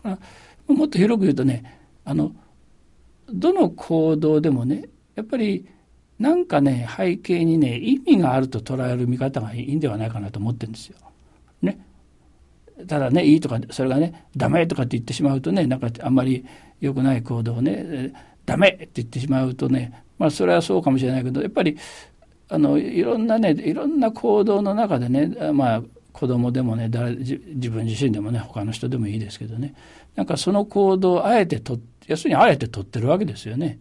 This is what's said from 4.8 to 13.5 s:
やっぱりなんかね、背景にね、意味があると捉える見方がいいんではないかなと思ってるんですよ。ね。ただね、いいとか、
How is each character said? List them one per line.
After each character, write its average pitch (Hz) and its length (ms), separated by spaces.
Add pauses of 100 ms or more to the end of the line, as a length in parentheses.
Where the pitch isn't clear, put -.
や 220 80
っ - 20
ぱ 269 100
り 208 320 (520)
な 277 140
ん 359 120
か 151 160
ね、 123 340
背 185 220
景 170 280
に 165 120
ね、 123 200
意 269 220
味 294 180
が 131 160
あ 135 60
る 131 80
と 117 120
捉 127 280
え 123 80
る 123 120
見 123 100
方 135 220
が 110 140
い 127 160
い 143 60
ん 160 40
で 147 80
は 107 100
な 110 100
い - 20
か 113 100
な 101 120
と 101 80
思 110 120
っ - 40
て - 100
る 107 40
ん 110 40
で - 60
す - 80
よ。 - 100 (640)
ね。 - 180 (1080)
た 151 120
だ 127 120
ね、 - 120
い 151 120
い 160 40
と 151 100
か、 117 100 (100)